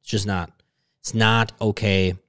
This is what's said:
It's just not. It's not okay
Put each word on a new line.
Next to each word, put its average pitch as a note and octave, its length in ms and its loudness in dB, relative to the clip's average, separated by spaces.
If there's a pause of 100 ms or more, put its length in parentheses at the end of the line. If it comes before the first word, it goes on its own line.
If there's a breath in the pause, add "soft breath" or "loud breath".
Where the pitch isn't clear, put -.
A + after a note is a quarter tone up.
It's - 100 -14
just G2+ 160 -2
not. F#2 240 -4 (500)
It's - 140 -10
not A2+ 460 2
okay G2 540 0 (140)